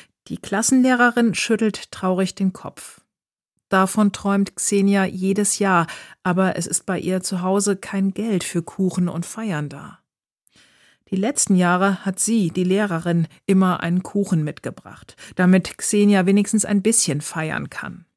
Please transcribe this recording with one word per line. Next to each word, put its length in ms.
Die 100
Klassenlehrerin 960
schüttelt 600
traurig 420
den 160
Kopf. 480
Davon 420
träumt 460
Xenia 480
jedes 540
Jahr, 280
aber 340
es 100
ist 180
bei 140
ihr 220
zu 200
Hause 360
kein 360
Geld 300
für 200
Kuchen 440
und 180
Feiern 440
da. 300
Die 80
letzten 360
Jahre 500
hat 140
sie, 300
die 140
Lehrerin, 640
immer 360
einen 200
Kuchen 420
mitgebracht, 720
damit 420
Xenia 480
wenigstens 400
ein 160
bisschen 400
feiern 480
kann. 360